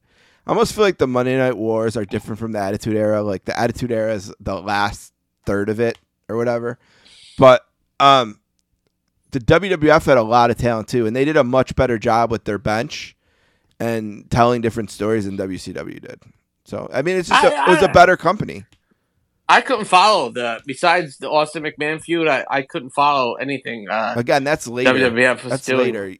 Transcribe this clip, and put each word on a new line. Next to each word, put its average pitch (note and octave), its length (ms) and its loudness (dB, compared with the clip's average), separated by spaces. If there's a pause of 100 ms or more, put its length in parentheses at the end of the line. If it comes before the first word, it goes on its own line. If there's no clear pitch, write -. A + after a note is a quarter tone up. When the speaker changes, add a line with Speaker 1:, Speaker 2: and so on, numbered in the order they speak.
(460)
Speaker 1:
I - 40 -4
almost G3 240 0
feel G#3+ 100 0
like F#3+ 140 0
the C#3+ 100 0
Monday B2+ 280 0
Night B2+ 200 0
Wars A2 400 -2
are G#2+ 80 -4
different G#2 360 -8
from A2+ 120 -8
the G#2+ 60 -6
Attitude G#2 380 -4
Era. G#2+ 260 0
Like, G2+ 220 -6
the - 120 -6
Attitude A#2+ 360 -4
Era A2 200 -2
is G2+ 280 -10
the G2 200 -8
last G2+ 520 -4 (340)
third G2+ 220 -2
of G#2+ 100 -4
it A#2 200 -2 (300)
or G#2+ 80 -6
whatever. A#2 440 -4 (580)
But, C3 260 8 (360)
um, C3 400 4 (920)
the C#3 80 -6
W E3 320 2
W D3+ 220 2
F D#3+ 140 4
had C#3 120 6
a A2+ 40 6
lot A#2+ 280 4
of A2+ 80 -4
talent A2+ 300 -2
too, A#2+ 180 0
and A2 80 -4
they C3 100 0
did D#3 120 0
a C#3+ 80 4
much B2+ 320 0
better B2 200 0
job A2+ 360 0
with A2 100 -4
their G#2 160 -6
bench A2 580 -6 (600)
and A2+ 540 -6
telling A#2+ 300 2
different A2+ 280 -4
stories G#2+ 360 -4
than G2 100 -8
W F#2+ 220 -6
C - 140 -14
W E2+ 280 -12
did. - 200 -20 (440)
So, - 280 -12
I - 100 -2
mean, F3+ 140 -2
it's F3+ 120 -4
just C4+ 160 4
a - 120 4
Speaker 2:
I, - 100 -4
Speaker 1:
it - 40 2
was D#4+ 120 4
a F#3+ 80 4
Speaker 2:
I - 20 -8
Speaker 1:
better F3 240 8
company. A#2 480 -4 (840)
Speaker 2:
I F#3+ 120 6
couldn't A#3+ 240 -2
follow F#3 460 2
the, A#2 360 -6
besides E3 520 -2
the G3 120 -10
Austin D3+ 340 -2
McMahon D3+ 360 -6
feud, E3 260 -2
I, C3 240 0
I C3+ 120 -2
couldn't C3+ 280 -12
follow C#3 440 0
anything, B2 540 -10
uh, A2 280 -4
Speaker 1:
Again, C3+ 280 0
that's D3+ 220 -4
later. B2 240 -2
Speaker 2:
W C3 140 2
W B2 220 0
F A#2+ 180 -2
was B2+ 80 -8
Speaker 1:
That's C3 140 -6
Speaker 2:
doing. C3 200 0
Speaker 1:
later. G#2+ 220 -6
You, F#2+ 100 -16